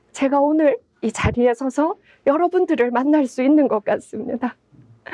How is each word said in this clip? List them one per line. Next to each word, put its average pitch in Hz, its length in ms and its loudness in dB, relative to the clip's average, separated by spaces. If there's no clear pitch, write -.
제가 277 260 0
오늘 294 380 2
이 226 100 -2
자리에 240 420 0
서서 277 420 -4
여러분들을 330 640 0
만날 277 340 2
수 254 180 -6
있는 285 240 4
것 214 160 -2
같습니다. - 720 -6